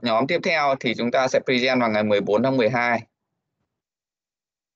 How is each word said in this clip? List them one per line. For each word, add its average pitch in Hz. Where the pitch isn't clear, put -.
nhóm 120
tiếp 170
theo 151
thì 117
chúng 120
ta 131
sẽ 139
present 127
vào 117
ngày 107
mười 104
bốn 101
tháng 135
mười 113
hai. 120